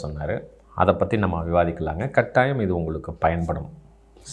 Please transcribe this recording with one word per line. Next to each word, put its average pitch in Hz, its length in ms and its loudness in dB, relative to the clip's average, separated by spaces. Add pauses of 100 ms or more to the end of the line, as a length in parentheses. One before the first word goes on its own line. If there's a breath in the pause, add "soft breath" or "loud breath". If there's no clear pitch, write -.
சொன்னாரு. 76 400 -6 (320)
அதை 92 180 6
பத்தி - 240 0
நம்ம 87 280 0
விவாதிக்கலாங்க. 85 640 0
கட்டாயம் 127 500 2
இது 92 160 0
உங்களுக்கு 80 380 -4
பயன்படும். 85 560 -2 (640)